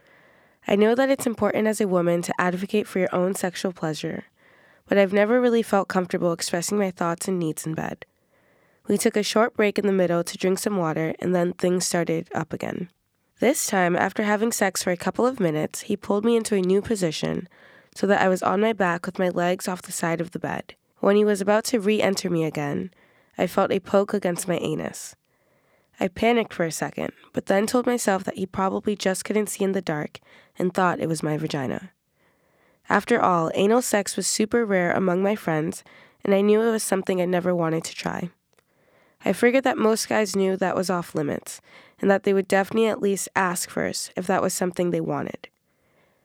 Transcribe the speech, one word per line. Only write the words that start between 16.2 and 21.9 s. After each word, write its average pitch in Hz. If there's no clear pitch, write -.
me 233
into 220
a 196
new 185
position 175
so -
that 196
I 190
was 185
on 185
my 220
back 175
with 185
my 185
legs 180
off 180
the 180
side 165
of 170
the 175
bed. -
When 196
he 208
was 208
about 208
to 247
re-enter 196